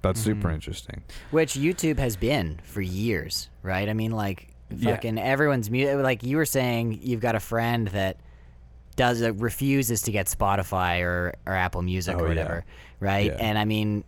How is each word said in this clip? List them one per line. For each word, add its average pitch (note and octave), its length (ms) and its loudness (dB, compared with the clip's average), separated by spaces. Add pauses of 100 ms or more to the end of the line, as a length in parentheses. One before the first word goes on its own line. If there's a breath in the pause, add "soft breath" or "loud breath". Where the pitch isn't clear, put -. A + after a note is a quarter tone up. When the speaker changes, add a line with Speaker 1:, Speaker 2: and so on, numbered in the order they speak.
Speaker 1:
that's F#2 180 2
super G#2+ 280 0
Speaker 2:
Mm-hmm. D#2+ 80 0
Speaker 1:
interesting. - 480 -10 (280 loud breath)
Speaker 2:
Which D#3 220 2
YouTube D#3 460 0
has A#2+ 160 2
been F#2 480 0
for - 180 -6
years, F#2 680 -2 (140)
right? F#2+ 260 -2
I G#2+ 40 -2
mean, A2 180 0
like, G2+ 380 -4 (200)
Speaker 1:
Yeah. G#2+ 260 0
Speaker 2:
fucking A2 240 -4
everyone's C3+ 500 2
mu-, C3+ 320 2
like C3 220 2
you C3 140 0
were D#3+ 80 4
saying, A#2 580 0
you've A#2+ 180 -2
got A#2 140 0
a G#2+ 40 2
friend A#2 500 0
that F#2+ 280 0 (800 soft breath)
does, B2 260 4
uh, A#2 120 2
refuses A#2+ 720 0
to A#2 80 -2
get G2+ 160 0
Spotify F#2 760 2
or, F2 300 0 (120)
or F#2+ 80 -2
Apple F2+ 280 0
Music F2+ 340 -2
Speaker 1:
Oh, F2 40 -2
Speaker 2:
or - 40 2
Speaker 1:
yeah. E2 60 2
Speaker 2:
whatever, E2 360 -2 (340 loud breath)
right? G2 260 2
Speaker 1:
Yeah. - 140 -2
Speaker 2:
And G#2+ 180 0
I G#2+ 80 2
mean G#2+ 420 0